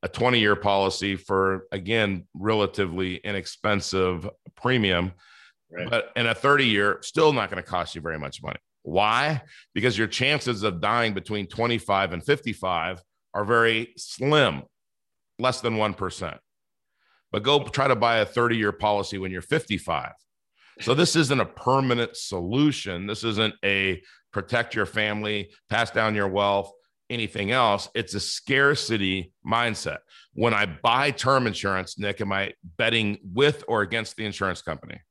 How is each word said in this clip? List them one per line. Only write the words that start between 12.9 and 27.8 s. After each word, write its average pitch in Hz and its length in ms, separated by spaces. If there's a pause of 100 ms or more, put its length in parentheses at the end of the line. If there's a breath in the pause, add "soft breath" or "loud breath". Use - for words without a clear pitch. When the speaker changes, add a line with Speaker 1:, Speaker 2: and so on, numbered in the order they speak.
Speaker 1:
are 104 100
very 113 520
slim, 127 680 (760)
less 123 240
than 113 160
one 107 160
percent. 90 420 (960)
But 104 100
go 139 220
try 139 240
to 127 80
buy 117 220
a 107 60
thirty-year 113 480
policy 104 460
when 92 140
you're 90 100
fifty-five. 90 720 (680 soft breath)
So 120 140
this 160 220
isn't 139 240
a 98 60
permanent 127 680
solution. 101 880
This 101 180
isn't 110 300 (100)
a 95 380 (300 soft breath)
protect 117 420
your - 120
family, 107 640 (200 soft breath)
pass 113 200
down 110 240
your 101 140
wealth, 101 420 (380)
anything 110 420
else. 113 440